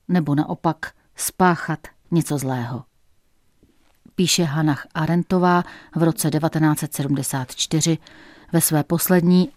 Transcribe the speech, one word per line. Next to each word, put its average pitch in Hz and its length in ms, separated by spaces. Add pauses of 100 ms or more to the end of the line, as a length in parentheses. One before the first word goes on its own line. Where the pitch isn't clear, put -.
nebo 156 260
naopak - 580 (240)
spáchat 170 640 (320)
něco 160 280
zlého. 127 460 (1300)
Píše 175 300
Hannah 151 500
Arendtová 175 680 (320)
v 160 60
roce 160 280
devatenáct 156 480
set - 160
sedmdesát 139 600
čtyři 160 440 (540)
ve 165 80
své 151 240
poslední 180 720